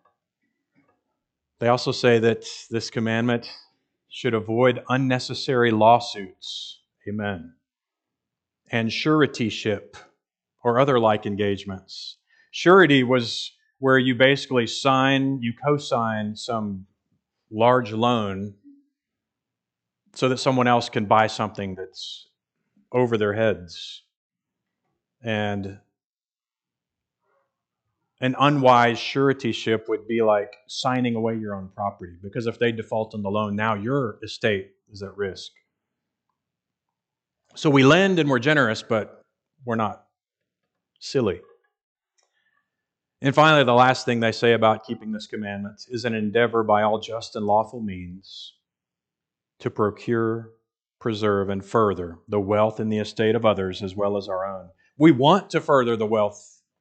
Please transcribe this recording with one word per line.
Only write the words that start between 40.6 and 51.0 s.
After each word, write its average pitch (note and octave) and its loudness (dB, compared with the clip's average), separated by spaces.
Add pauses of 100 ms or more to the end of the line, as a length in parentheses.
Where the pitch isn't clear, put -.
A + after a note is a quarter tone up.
silly. G2+ -2 (1800)
And C3+ 0
finally, D3+ 6
the B2 4
last B2+ 4
thing A#2+ 0
they A2+ 2
say A#2 4
about A2 2
keeping A2 -10
this G#2+ -10
commandment G2+ -10
is A#2+ -6
an A#2 -4
endeavor A2 0
by G#2 2
all G#2+ 0
just A2+ -12
and G#2+ -6
lawful A2 0
means F#2 -14 (1040)
to B2 -6
procure, A2+ -2 (480)
preserve, G#2 0